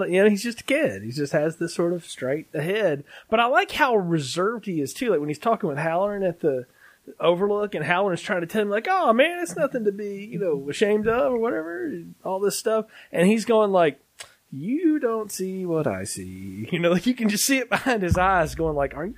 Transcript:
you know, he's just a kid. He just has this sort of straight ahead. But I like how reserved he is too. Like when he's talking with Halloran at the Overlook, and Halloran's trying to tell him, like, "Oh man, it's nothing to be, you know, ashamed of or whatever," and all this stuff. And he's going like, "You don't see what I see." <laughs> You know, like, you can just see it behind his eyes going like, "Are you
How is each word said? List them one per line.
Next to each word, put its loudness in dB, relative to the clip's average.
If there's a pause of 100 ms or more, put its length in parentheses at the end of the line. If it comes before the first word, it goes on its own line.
you 4
know, 8
he's 0
just -6
a -20
kid. 0
He -8
just -4
has 0
this -6
sort 0
of -6
straight -6
ahead. 0 (240)
But 2
I 4
like 2
how 4
reserved 0
he -2
is -4
too. -2
Like 2
when -4
he's -6
talking 0
with -4
Halloran 0
at -2
the 0 (540)
Overlook, 0
and -4
Halloran's 2
trying -2
to -2
tell -2
him, -2
like, -2
"Oh 2
man, 2
it's -6
nothing -2
to 2
be, -8
you -10
know, -2
ashamed 2
of 2
or 0
whatever," -4
and -8 (100)
all -4
this 0
stuff. 0 (260)
And 4
he's 4
going 4
like, 4 (500)
"You 0
don't -2
see -6
what 0
I -2
see." -10
<laughs> -6
You 0
know, 4
like, 2
you 2
can 0
just 2
see 2
it -2
behind 0
his 2
eyes 2
going -2
like, -2
"Are -6
you -8